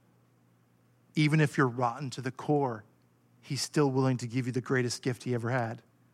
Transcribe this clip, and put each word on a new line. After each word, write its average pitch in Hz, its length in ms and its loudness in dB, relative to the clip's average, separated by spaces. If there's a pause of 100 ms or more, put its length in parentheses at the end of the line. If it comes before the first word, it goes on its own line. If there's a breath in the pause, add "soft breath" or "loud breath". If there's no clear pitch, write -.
(1160)
Even 151 260 4
if - 160 2
you're 135 120 4
rotten 123 420 -2
to 135 100 -10
the 123 100 -6
core, 135 540 -2 (560)
he's 135 220 -6
still 147 280 2
willing 131 280 2
to 123 80 -6
give 120 200 -4
you 127 60 -2
the 123 80 -2
greatest 123 420 -2
gift 123 200 -4
he 123 120 -2
ever 117 160 -2
had. 117 320 -4 (320)